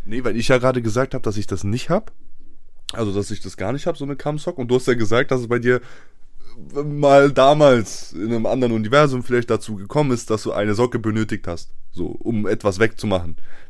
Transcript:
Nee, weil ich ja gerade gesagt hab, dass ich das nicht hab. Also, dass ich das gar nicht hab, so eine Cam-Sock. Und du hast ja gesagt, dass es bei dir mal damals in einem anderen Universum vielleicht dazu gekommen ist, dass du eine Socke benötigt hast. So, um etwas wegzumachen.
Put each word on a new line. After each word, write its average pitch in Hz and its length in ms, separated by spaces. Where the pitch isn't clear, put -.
Nee, 123 200
weil 117 120
ich 117 140
ja 135 80
gerade 123 240
gesagt 113 320
hab, 117 100
dass 104 140
ich 104 100
das 98 160
nicht 101 260
hab. 185 220
Also, 107 220
dass 98 180
ich 101 80
das - 160
gar 95 160
nicht 143 160
hab, 165 100
so - 60
eine 139 140
Cam-Sock. 151 400
Und 123 100
du 120 80
hast 127 120
ja 123 80
gesagt, 113 360
dass 127 100
es 117 60
bei 120 120
dir 123 200
mal 143 580
damals 135 840
in 82 120
einem 113 200
anderen 120 280
Universum 127 500
vielleicht 123 260
dazu 110 260
gekommen 127 360
ist, 120 180
dass 110 140
du 110 80
eine 104 240
Socke 123 240
benötigt 110 480
hast. 87 240
So, 85 160
um 107 400
etwas 101 320
wegzumachen. 95 580